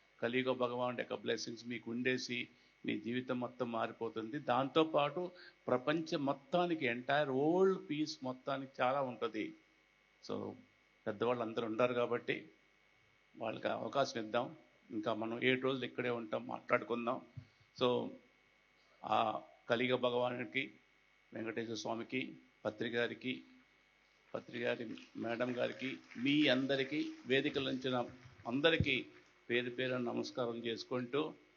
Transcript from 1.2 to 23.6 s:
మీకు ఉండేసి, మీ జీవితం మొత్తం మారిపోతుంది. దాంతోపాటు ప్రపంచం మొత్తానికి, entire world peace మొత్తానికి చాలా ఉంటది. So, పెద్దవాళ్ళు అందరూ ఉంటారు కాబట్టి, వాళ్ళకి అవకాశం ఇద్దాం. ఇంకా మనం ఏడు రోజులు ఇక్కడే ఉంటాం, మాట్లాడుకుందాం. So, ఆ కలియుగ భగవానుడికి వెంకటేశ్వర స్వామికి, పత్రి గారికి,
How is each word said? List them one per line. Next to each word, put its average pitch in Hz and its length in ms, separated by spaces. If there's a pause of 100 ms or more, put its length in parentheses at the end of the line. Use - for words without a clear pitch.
మీకు 117 240
ఉండేసి, 123 560 (380)
మీ 113 140
జీవితం 123 400
మొత్తం 123 320
మారిపోతుంది. 113 680
దాంతోపాటు 147 920 (360)
ప్రపంచం 151 580
మొత్తానికి, 160 600
entire 135 440
world 175 460 (140)
peace 151 320
మొత్తానికి 131 480 (100)
చాలా 135 200
ఉంటది. 113 540 (760)
So, 101 260 (520)
పెద్దవాళ్ళు 117 360
అందరూ 113 220
ఉంటారు 113 280
కాబట్టి, 120 580 (840)
వాళ్ళకి - 300
అవకాశం 120 520
ఇద్దాం. 120 380 (340)
ఇంకా 113 220
మనం 110 300
ఏడు 127 180
రోజులు 131 240
ఇక్కడే 123 240
ఉంటాం, 117 380
మాట్లాడుకుందాం. 120 720 (600)
So, 120 280 (960)
ఆ 110 360 (280)
కలియుగ 123 260
భగవానుడికి 123 840 (540)
వెంకటేశ్వర 113 420
స్వామికి, 113 460 (440)
పత్రి 113 240
గారికి, 120 540 (920)